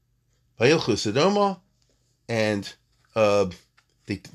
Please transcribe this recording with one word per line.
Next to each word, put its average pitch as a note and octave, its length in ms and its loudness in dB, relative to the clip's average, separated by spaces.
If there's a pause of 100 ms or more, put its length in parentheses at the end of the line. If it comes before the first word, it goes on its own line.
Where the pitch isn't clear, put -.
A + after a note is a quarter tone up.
(600)
vayilchu D#3 340 2
Sodoma, F#3 680 0 (680)
and, G#2+ 460 -4 (400)
uh, G2+ 320 2 (600)
they, G2 160 -8 (120)